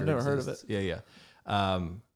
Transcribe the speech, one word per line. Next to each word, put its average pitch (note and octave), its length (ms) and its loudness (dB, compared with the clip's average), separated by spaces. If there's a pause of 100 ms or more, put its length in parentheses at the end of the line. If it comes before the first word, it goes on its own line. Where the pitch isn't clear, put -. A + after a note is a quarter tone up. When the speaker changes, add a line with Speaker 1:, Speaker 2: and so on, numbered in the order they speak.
Speaker 1:
longer C#3+ 40 0
Speaker 2:
never C#3+ 180 2
heard C#3+ 100 2
of C3 140 0
Speaker 1:
exists. - 180 -6
Speaker 2:
it. - 40 -8
Speaker 1:
Yeah, G#2 100 0
yeah. F#2 220 -2 (760)
Um, F2+ 260 -4 (140)